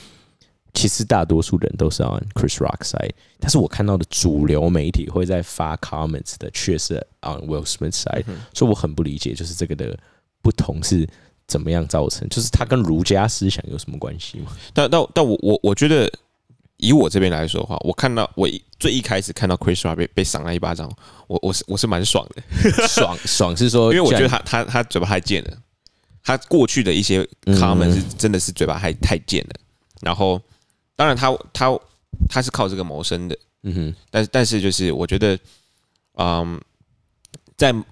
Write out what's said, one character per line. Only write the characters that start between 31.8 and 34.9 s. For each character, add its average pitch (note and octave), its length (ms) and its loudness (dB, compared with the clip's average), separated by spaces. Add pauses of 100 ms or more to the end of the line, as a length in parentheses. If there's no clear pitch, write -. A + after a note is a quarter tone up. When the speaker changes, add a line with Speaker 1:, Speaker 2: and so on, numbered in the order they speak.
Speaker 2:
他 C3 120 0
是 B2+ 120 -2
靠 G#2+ 160 0
这 F#2+ 80 -6
个 F#2 80 -4
谋 D2 180 -8
生 F2+ 240 -4
的。 E2+ 100 -6 (280)
Speaker 1:
嗯 F#2+ 100 -4
哼。 D#2 200 -4 (140)
Speaker 2:
但， A2 220 -2
但 B2+ 160 2
是 A2 140 0
就 F#2+ 100 2
是 F2+ 220 0